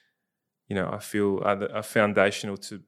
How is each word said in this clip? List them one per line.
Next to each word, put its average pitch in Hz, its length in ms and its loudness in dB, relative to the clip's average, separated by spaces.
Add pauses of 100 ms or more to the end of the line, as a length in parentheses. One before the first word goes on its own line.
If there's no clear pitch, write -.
(680)
you 104 80 -4
know, 90 160 -2
I 104 60 -6
feel 101 460 0
are, 101 120 4
the, 98 180 -6
are 107 80 -4
foundational 104 760 2
to 98 300 -16